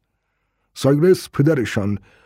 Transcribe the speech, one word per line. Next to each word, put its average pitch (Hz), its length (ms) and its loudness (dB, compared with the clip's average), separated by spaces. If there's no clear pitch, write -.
سایرس 147 580 2
پدرشان 110 680 -2